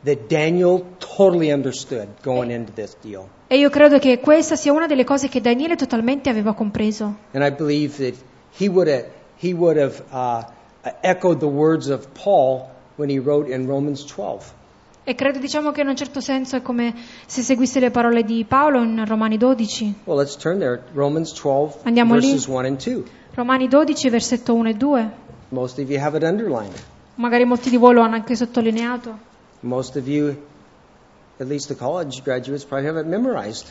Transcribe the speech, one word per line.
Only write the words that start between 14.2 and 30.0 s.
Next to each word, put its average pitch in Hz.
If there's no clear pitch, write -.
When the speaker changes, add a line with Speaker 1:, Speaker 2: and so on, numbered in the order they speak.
Speaker 2:
E 247
credo, 269
diciamo, 294
che 294
in 277
un 262
certo 269
senso 262
è 247
come 240
se -
seguisse 254
le 247
parole 233
di 226
Paolo 269
in 226
Romani 220
dodici. 226
Speaker 1:
Well, 156
let's 139
turn 175
there. 123
Romans 151
twelve, 147
Speaker 2:
Andiamo 233
lì. 262
Speaker 1:
verses 269
one 131
and 135
two. 240
Speaker 2:
Romani 254
dodici, 294
versetto 233
uno 226
e 220
due. 233
Speaker 1:
Most 127
of 135
you 139
have 147
it 151
underlined. 160
Speaker 2:
Magari 240
molti 247
di 247
voi 247
lo 233
hanno 226
anche 220
sottolineato. 233
Speaker 1:
Most 127
of 127